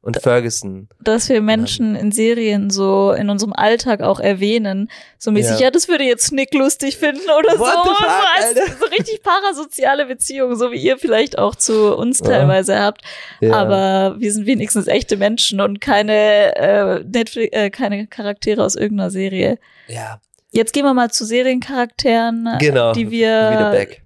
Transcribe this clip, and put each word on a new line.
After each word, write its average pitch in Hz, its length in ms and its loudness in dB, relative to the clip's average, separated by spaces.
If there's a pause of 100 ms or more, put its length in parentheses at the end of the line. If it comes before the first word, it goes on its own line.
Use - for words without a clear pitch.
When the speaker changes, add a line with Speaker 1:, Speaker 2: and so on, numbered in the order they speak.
Speaker 1:
Und 117 140 -4
Ferguson. 110 720 -2 (140)
Speaker 2:
Dass 320 260 0
wir 226 120 4
Speaker 1:
Mann. 214 40 -2 (140)
Speaker 2:
Menschen 220 360 -2
in 208 160 -2
Serien 214 600 0
so 196 400 2
in 208 180 0
unserem 202 240 -4
Alltag 220 480 0
auch 208 180 0
erwähnen. 202 720 -2 (300)
So - 100 -6
mäßig, 208 300 2
Speaker 1:
Ja. 247 60 4
Speaker 2:
„Ja, 262 60 2
das 339 180 0
würde 294 160 2
jetzt 240 260 0
Nick 269 240 -2
lustig 269 420 0
finden“ 311 400 -2
oder 339 220 2
Speaker 1:
What 240 120 2
Speaker 2:
so. 349 120 2
Speaker 1:
the 370 60 4
fuck, 403 100 2
Speaker 2:
So 427 60 2 (300)
als 392 220 2
Speaker 1:
Alter? - 220 -2
Speaker 2:
so 466 80 0
richtig 440 340 -4
parasoziale 302 840 -2
Beziehungen, 254 500 -4
so 240 140 -2
wie 240 80 -8
ihr 254 180 0
vielleicht - 400 0
auch 202 160 0
zu 214 420 2
uns 247 260 -2
Speaker 1:
Ja. - 80 -8
Speaker 2:
teilweise 190 500 2
habt. 202 240 -2 (380)
Speaker 1:
Ja. 220 120 4
Speaker 2:
Aber 190 680 2
wir 208 140 -2
sind 208 140 -4
wenigstens 214 400 -2
echte - 300 0
Menschen 202 440 0
und 202 200 -2
keine, 214 760 2
äh, 196 480 2
Netflix, 226 520 -4
äh, 208 140 0
keine 208 380 -6
Charaktere 208 560 -4
aus 202 120 -2
irgendeiner 202 360 -4
Serie. 190 480 -2 (280)
Speaker 1:
Ja. 113 320 -12 (300)
Speaker 2:
Jetzt 226 240 -2
gehen 285 120 0
wir 269 100 4
mal 240 160 2
zu - 140 -4
Seriencharakteren, 240 1200 -2 (100)
Speaker 1:
Genau. 127 340 2
Speaker 2:
die 220 180 -2
wir 226 160 0 (240)
Speaker 1:
Wieder 214 200 2
back. 202 340 -2